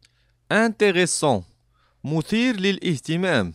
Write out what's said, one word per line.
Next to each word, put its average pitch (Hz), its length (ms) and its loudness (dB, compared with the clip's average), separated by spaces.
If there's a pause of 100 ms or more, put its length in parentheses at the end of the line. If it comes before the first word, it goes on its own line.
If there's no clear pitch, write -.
(520)
انتريسون. 180 920 2 (580)
مثير 208 520 -2
للاهتمام. 175 1000 -2